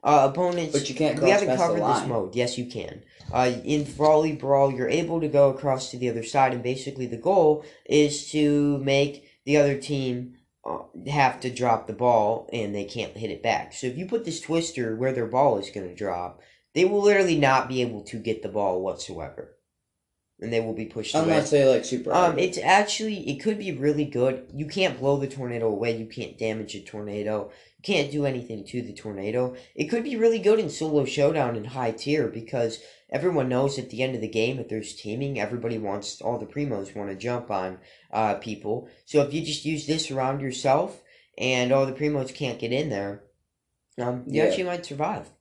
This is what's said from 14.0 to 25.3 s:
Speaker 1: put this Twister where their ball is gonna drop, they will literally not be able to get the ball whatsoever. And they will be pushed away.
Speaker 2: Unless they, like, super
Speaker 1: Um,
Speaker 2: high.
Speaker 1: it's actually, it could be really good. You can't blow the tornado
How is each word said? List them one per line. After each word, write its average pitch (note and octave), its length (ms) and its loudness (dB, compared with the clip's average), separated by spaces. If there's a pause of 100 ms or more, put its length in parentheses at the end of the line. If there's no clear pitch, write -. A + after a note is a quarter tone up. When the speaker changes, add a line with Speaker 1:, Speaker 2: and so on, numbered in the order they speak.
Speaker 1:
put A#3 180 -4
this E3 160 -6
Twister D3 560 -4
where C3 160 0
their A#2 140 -2
ball B2+ 320 2
is G2 120 -8
gonna F#2 240 -10
drop, F2+ 460 -6 (340)
they E3+ 100 4
will G3+ 180 2
literally G3 360 6
not C3 300 4
be B2+ 140 0
able A2 200 -4
to - 160 -10
get A2 240 -4
the G#2 60 -8
ball F#2 340 -2
whatsoever. F2 760 -8 (840)
And A2+ 120 -6
they A2+ 80 2
will A2+ 140 -4
be A2+ 120 -8
pushed - 280 -10
away. D#3+ 100 2
Speaker 2:
Unless D#3 260 2
they, C#3+ 140 6
like, B2 200 6
super - 280 -2
Speaker 1:
Um, F3 200 6
Speaker 2:
high. - 80 -2
Speaker 1:
it's F#3 180 0
actually, G#3 720 2
it C#3 100 -4
could G#3 180 -2
be G3 120 -6
really C#3+ 360 0
good. B2+ 460 0
You D3 140 -6
can't E3 320 0
blow C#3 180 2
the C3+ 120 -4
tornado A#2+ 400 -2